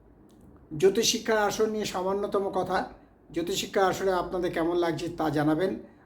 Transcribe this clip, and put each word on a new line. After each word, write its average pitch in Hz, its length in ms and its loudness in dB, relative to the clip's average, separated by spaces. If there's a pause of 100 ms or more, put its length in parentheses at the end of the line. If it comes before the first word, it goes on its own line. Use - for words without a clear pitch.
(800)
জ্যোতিষশিক্ষার 214 680 2
আসর 214 260 0
নিয়ে 208 200 -2
সামান্যতম 196 500 -2 (140)
কথা। 180 200 0 (520)
জ্যোতিষশিক্ষার 190 600 0
আসরে 190 220 0 (100)
আপনাদের 175 340 -2
কেমন 170 280 0
লাগছে 170 220 -2 (120)
তা 160 80 0 (100)
জানাবেন। 156 360 2 (340)